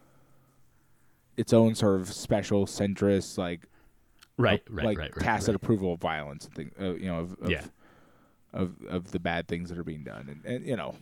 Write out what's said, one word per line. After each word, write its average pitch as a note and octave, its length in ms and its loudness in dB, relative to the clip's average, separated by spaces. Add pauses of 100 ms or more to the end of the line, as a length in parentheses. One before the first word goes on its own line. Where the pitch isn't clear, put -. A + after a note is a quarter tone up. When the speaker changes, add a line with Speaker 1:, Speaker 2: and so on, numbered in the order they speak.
(1400)
Speaker 1:
its - 180 0
own A2+ 220 8
sort G2 260 4
of F#2 100 -6
special G2+ 540 0
centrist, G2+ 720 0
like, F2 300 -4 (720)
Speaker 2:
Right, G#2+ 300 6
Speaker 1:
uh, - 40 -12
Speaker 2:
right, - 120 -2
Speaker 1:
like, G#2+ 120 0
Speaker 2:
right, D#2 180 -8
right, - 80 -2
Speaker 1:
tacit A2 260 2
Speaker 2:
right. G#2+ 60 4
Speaker 1:
approval F#2+ 380 2
of E2+ 60 -6
violence D2+ 460 -4
and - 100 -20
thing, D2+ 240 -10
uh, F#2+ 140 -2
you F#2 140 -6
know, E2+ 120 -2
of, E2+ 220 -6
of, E2+ 80 -2
Speaker 2:
Yeah. F2 140 -2 (880)
Speaker 1:
of, F2+ 220 -2 (120)
of F2+ 240 -6
the F#2 80 -4
bad E2+ 280 -2
things F2 220 -6
that E2+ 80 -10
are E2+ 60 -6
being D#2 200 -8
done, B1 260 -12
and, D2+ 160 -16
and, A#2+ 200 -6
you C3+ 100 -4
know, D2+ 260 -6